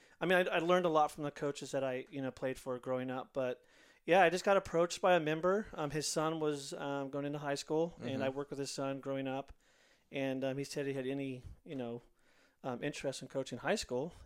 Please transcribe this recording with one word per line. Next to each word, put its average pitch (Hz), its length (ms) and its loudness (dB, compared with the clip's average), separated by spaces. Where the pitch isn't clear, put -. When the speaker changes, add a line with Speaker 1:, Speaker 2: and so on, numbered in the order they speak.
Speaker 1:
I 165 60 -2
mean, 180 120 4
I, 185 180 2
I - 20 4
learned 180 280 4
a 165 40 4
lot 151 200 4
from 156 140 -8
the 143 60 -2
coaches 143 400 -6
that 135 140 0
I, 127 260 -4
you 139 100 -8
know, 131 100 -2
played 131 280 -4
for 127 200 -6
growing 127 320 -2
up, 127 220 -6
but 127 280 -2
yeah, 185 180 8
I 165 80 8
just 180 140 -2
got 202 120 6
approached 175 440 2
by 185 140 8
a 170 60 6
member. 165 540 2
Um, 151 160 -2
his 147 180 -2
son 160 320 0
was, 147 360 -2
um, 139 340 -4
going 143 140 -4
into 147 140 -4
high 143 160 -2
school, 160 460 0
and - 140 -4
Speaker 2:
Mm-hmm. 135 80 -2
Speaker 1:
I 135 80 2
worked 139 200 -6
with 139 80 -8
his 139 120 -4
son 139 280 -4
growing 135 300 -4
up, 135 240 -4
and, 135 340 -2
um, 135 140 0
he 143 60 -2
said 139 220 -4
he 139 60 -2
had 135 140 -2
any, 135 360 -4
you 160 120 -10
know, 120 260 -6
um, 123 180 -4
interest 139 400 -4
in 131 60 -12
coaching 131 300 -4
high 170 180 0
school, 139 360 -2